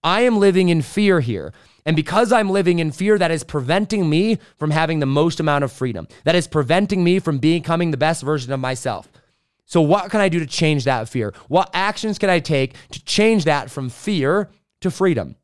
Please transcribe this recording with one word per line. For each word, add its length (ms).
I 200
am 160
living 320
in 120
fear 380
here." 320
And 100
because 380
I'm 180
living 280
in 120
fear, 280
that 120
is 140
preventing 640
me 300
from 140
having 280
the 80
most 340
amount 220
of 100
freedom. 360
That 100
is 140
preventing 560
me 140
from 200
becoming 520
the 60
best 260
version 300
of 80
myself. 480
So 160
what 280
can 100
I 100
do 100
to 60
change 380
that 240
fear? 240
What 260
actions 440
can 120
I 100
take 340
to 140
change 400
that 260
from 180
fear 600
to 100
freedom? 540